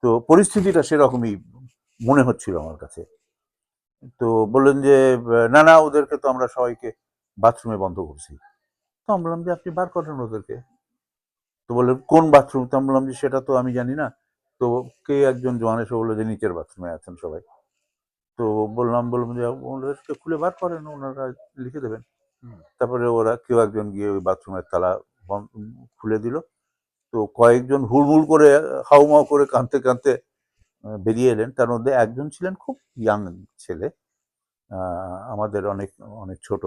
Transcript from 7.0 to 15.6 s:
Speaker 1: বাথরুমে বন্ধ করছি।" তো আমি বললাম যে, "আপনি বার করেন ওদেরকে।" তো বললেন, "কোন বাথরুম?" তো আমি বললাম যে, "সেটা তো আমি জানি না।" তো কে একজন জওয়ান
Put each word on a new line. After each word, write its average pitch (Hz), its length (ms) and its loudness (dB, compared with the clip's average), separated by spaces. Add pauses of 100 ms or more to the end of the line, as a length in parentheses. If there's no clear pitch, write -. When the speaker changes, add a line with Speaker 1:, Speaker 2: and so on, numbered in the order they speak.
Speaker 1:
বাথরুমে 110 400 0
বন্ধ 95 220 -6
করছি।" 76 340 -14 (760)
তো 214 60 0
আমি 185 100 -2
বললাম 170 200 -8
যে, 175 80 -6
"আপনি 170 200 -8
বার 180 180 -6
করেন 156 300 -8
ওদেরকে।" 110 360 -10 (1040)
তো - 140 -14
বললেন, 123 240 2 (100)
"কোন 160 240 6
বাথরুম?" 139 360 4
তো 127 80 -8
আমি 135 120 0
বললাম 135 200 0
যে, 131 60 -10
"সেটা 131 280 -4
তো 135 140 -6
আমি 127 180 -2
জানি 123 220 -4
না।" 147 120 -6 (540)
তো 127 40 0 (380)
কে 143 120 -4 (100)
একজন 127 320 -2
জওয়ান 113 220 -2